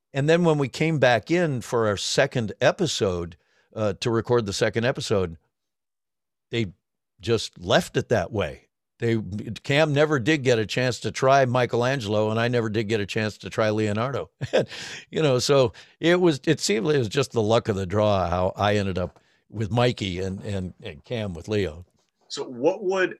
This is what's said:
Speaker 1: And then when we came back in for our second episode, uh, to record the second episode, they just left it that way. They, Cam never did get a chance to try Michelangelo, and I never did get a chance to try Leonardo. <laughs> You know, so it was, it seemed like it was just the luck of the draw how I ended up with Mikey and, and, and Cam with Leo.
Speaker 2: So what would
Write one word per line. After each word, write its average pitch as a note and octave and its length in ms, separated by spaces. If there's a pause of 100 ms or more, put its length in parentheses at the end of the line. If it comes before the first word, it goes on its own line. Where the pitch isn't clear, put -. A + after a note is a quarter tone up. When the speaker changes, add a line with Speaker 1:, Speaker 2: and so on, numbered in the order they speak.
(120)
Speaker 1:
And C#3 160
then E3+ 160
when D#3+ 140
we C#3 100
came D#3+ 300
back A#2+ 320
in D#3+ 300
for A2+ 260
our G#2 100
second C3 640
episode, G2+ 760 (380)
uh, G#2+ 260
to B2 100
record A2+ 360
the G2 60
second A2+ 320
episode, G2 520 (1120)
they A#2 220 (480)
just - 380
left A#2 380
it B2+ 120
that G2+ 240
way. F2 360 (300)
They, A#2 220 (420)
Cam D3+ 300
never D3+ 260
did C#3 240
get A#2+ 160
a A2 60
chance B2+ 360
to A2 100
try C3+ 340
Michelangelo, A#2+ 840
and A2 100
I A#2 80
never A#2 220
did G#2+ 140
get G#2 160
a G2+ 60
chance A2 320
to G2 120
try A2 200
Leonardo. G#2+ 600 (220)
<laughs> - 120 (460)
You D#3+ 120
know, C3 160
so C3 360 (260)
it E3+ 180
was, E3+ 280
it D3+ 140
seemed G3+ 260
like D3+ 100
it C#3 40
was A2+ 80
just C3+ 240
the A#2 100
luck A2+ 260
of G2+ 80
the F#2+ 80
draw G2 440
how F#2 280
I G#2 200
ended G2 220
up F2+ 220 (300)
with G#2+ 200
Mikey A2 500
and, F#2+ 200
and, F#2+ 320 (100)
and D#2+ 220
Cam G#2+ 300
with D#2 120
Leo. F2+ 380 (440)
Speaker 2:
So C#3+ 160
what C#3+ 380
would F#3 380